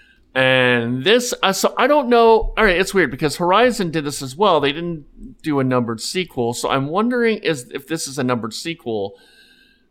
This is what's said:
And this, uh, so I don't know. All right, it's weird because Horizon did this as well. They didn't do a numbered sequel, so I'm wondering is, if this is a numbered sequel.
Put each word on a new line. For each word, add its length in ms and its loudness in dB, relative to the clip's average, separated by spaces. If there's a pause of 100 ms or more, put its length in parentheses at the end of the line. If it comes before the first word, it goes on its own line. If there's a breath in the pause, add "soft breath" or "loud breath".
(340 soft breath)
And 680 2
this, 380 2
uh, 100 2
so 240 -2
I 100 2
don't 220 2
know. 480 4
All 80 2
right, 120 4
it's 180 -2
weird 160 2
because 260 -4
Horizon 540 2
did 160 -4
this 160 -8
as 120 -10
well. 260 2
They 120 2
didn't 680 -12
do 180 0
a 40 2
numbered 360 -2
sequel, 540 -4
so 160 -4
I'm 160 0
wondering 520 -2
is, 360 -4
if 120 -12
this 220 -6
is 100 -8
a 60 -2
numbered 300 -4
sequel. 640 -8 (720 soft breath)